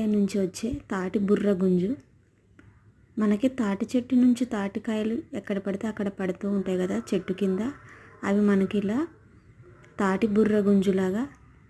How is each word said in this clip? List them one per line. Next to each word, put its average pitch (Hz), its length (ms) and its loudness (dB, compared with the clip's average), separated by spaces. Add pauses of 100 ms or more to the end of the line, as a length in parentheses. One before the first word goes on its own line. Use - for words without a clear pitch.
నుంచి 208 340 0
వచ్చే 190 300 -4 (220)
తాటి 190 280 -2
బుర్ర 202 320 2
గుంజు. 185 380 2 (1300)
మనకి 208 300 2
తాటి 214 380 -2 (100)
చెట్టు 247 200 -2
నుంచి 247 300 4
తాటికాయలు 214 720 -4 (160)
ఎక్కడ 202 260 -6
పడితే 196 280 -4
అక్కడ 214 200 -4
పడుతూ 196 420 -4
ఉంటాయి 190 280 0
కదా 190 200 -2 (120)
చెట్టు 190 240 -2
కింద, 190 280 0 (600)
అవి 196 180 2
మనకి 196 360 2
ఇలా 220 300 -2 (920)
తాటి 190 280 2
బుర్ర 208 300 4
గుంజులాగా 196 640 2 (460)